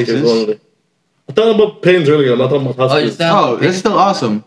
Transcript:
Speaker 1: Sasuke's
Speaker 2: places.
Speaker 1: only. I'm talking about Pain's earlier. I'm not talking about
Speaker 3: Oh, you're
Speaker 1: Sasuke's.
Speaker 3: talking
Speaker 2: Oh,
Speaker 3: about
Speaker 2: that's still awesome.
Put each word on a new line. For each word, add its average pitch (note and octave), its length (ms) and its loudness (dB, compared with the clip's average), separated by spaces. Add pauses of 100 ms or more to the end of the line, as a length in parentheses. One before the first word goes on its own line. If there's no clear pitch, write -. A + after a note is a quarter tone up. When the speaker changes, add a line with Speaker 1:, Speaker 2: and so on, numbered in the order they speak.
Speaker 1:
Sasuke's - 20 -8
Speaker 2:
places. A#2 220 0
Speaker 1:
only. G#2+ 280 -2 (720)
I'm C#3 60 -6
talking A3 260 2
about G#3+ 220 -2
Pain's F3 260 2
earlier. C#3+ 240 2
I'm A#2+ 60 -2
not B2+ 100 0
talking C3+ 160 -2
about B2+ 260 -2
Speaker 3:
Oh, C#3+ 60 0
you're C#3+ 140 0
Speaker 1:
Sasuke's. - 60 -14
Speaker 3:
talking E3 200 0
Speaker 2:
Oh, - 160 0
Speaker 3:
about - 80 -4
Speaker 2:
that's F3+ 160 0
still F#3+ 220 -2
awesome. B2+ 480 -2